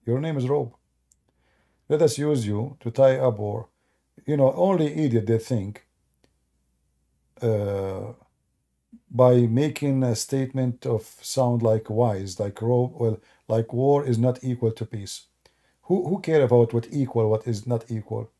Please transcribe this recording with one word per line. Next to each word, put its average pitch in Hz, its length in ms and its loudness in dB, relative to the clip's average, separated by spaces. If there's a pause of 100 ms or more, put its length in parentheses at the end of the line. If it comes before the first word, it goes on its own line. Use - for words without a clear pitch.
Your 120 160 0
name 156 160 -4
is 127 120 -2
Rob. 139 260 -2 (1120)
Let 156 140 2
us 147 160 2
use 147 280 0
you 107 340 -4
to 117 100 -8
tie 131 260 4
up 127 220 0
war. 104 300 -8 (580)
You 147 100 0
know, 135 180 6
only 175 380 2
idiot, 123 340 0
they 113 120 2
think, 104 480 -6 (1500)
uh, 101 720 -4 (960)
by 123 380 6
making 135 560 0
a 120 140 0
statement 131 680 -4
of 120 380 -4
sound 120 400 0
like 110 260 0
wise, 104 520 -2
like 101 200 -6
Rob, 123 340 0
well, 113 260 -2 (260)
like 110 260 -2
war 139 320 2
is 120 140 0
not 123 240 0
equal 120 300 -2
to 113 120 -10
peace. - 420 -12 (560)
Who, 185 240 -2
who 185 140 -4
care 160 220 2
about 120 320 4
what 120 160 -2
equal, 117 400 0
what 110 160 -2
is 107 200 -6
not 120 240 -4
equal? 110 500 -10